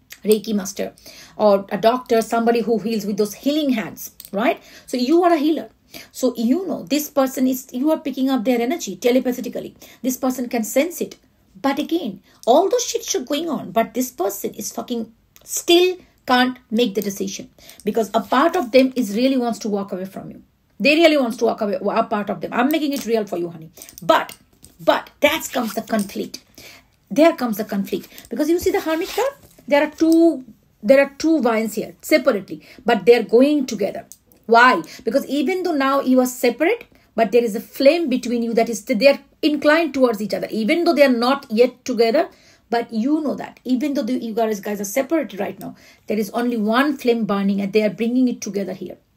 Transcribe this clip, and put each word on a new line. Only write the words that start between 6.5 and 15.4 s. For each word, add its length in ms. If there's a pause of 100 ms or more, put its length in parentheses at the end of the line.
know 180
this 260
person 360
is, 260
you 180
are 80
picking 320
up 140
their 160
energy 360
telepathically. 800 (260)
This 140
person 320
can 160
sense 380
it. 140 (440)
But 200
again, 420 (240)
all 220
those 160
shit 200
show 200
going 240
on, 240
but 200
this 200
person 420
is 160
fucking 420 (300)